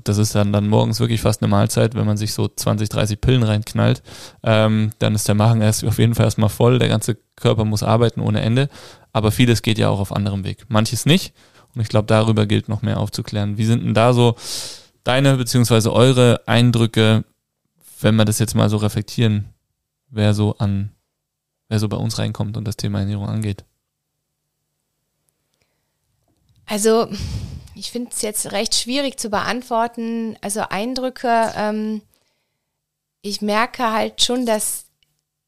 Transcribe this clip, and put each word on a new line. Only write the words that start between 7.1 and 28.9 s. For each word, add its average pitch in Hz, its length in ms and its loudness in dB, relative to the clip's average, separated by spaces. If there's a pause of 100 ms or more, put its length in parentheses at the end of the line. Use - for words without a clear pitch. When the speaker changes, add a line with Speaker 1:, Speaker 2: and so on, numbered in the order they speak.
Speaker 1:
Körper 110 300 0
muss 107 160 -2
arbeiten 113 400 0
ohne 104 200 0
Ende, 123 280 0 (440)
aber 107 180 2
vieles 120 320 2
geht 107 160 0
ja 107 100 2
auch 101 100 0
auf 101 160 -4
anderem 101 280 -2
Weg, 98 240 -10
manches 110 400 0
nicht. 170 260 2 (400)
Und 120 80 -4
ich 107 80 -4
glaub, 107 180 0
darüber 110 380 2
gilt 104 240 -2
noch 107 140 -4
mehr 104 180 -2
aufzuklären. 104 560 -6
Wie 107 80 -2
sind 117 180 0
denn 113 100 0
da 117 200 4
so 120 240 4 (680)
deine 135 320 2
beziehungsweise 117 560 2
eure 123 540 4
Eindrücke, 113 800 2 (760)
wenn 110 160 2
wir 110 80 4
das 107 160 0
jetzt 110 160 -2
mal 110 140 4
so 107 80 0
reflektieren, 107 720 -2 (580)
wer 107 260 0
so 104 240 0
an, 101 340 -2 (760)
wer 110 120 -2
so 107 100 -2
bei 98 80 -4
uns 110 200 -6
reinkommt 110 380 -6
und 113 100 -8
das 101 120 -8
Thema 101 220 -4
Ernährung 101 280 -4
angeht? 107 380 -6 (3000)
Speaker 2:
Also, 220 440 0 (680)
ich 202 160 -12
find's 240 300 -8
jetzt - 320 -6
recht 214 200 -4
schwierig 269 460 -4